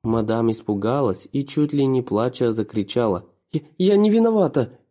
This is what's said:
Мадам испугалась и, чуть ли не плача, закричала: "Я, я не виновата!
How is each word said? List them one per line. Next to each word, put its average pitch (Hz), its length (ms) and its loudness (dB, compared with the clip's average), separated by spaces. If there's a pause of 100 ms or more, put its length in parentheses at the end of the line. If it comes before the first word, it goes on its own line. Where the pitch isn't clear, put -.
Мадам 113 480 0
испугалась 110 840 -2
и, 139 140 -2
чуть 147 260 -2
ли 139 140 0
не 131 160 0
плача, 120 500 0
закричала: 107 720 -2 (260)
"Я, 151 120 -4 (160)
я 196 180 4
не 208 140 4
виновата! 208 680 2 (120)